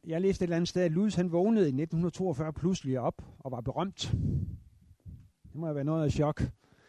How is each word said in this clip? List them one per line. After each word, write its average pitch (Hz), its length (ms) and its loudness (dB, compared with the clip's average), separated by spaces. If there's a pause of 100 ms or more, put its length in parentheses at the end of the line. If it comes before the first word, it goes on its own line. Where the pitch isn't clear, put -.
Jeg 165 160 -2
læste 190 220 2
et 180 40 0
eller 170 100 0
andet 170 120 2
sted, 180 140 0
at 170 100 4
Lewis, 196 220 2
han 180 180 2
vågnede 190 360 4
i 135 40 0
nitten 160 380 0
toogfyrre 156 420 -2
pludselig 139 480 0
op 147 220 -4 (160)
og 127 140 -10
var 123 80 -6
berømt. 147 540 -2 (1400)
Det - 20 -20
må 160 180 -6
være 143 120 -2
noget 156 200 2
af 139 80 2
chok 147 300 2 (460)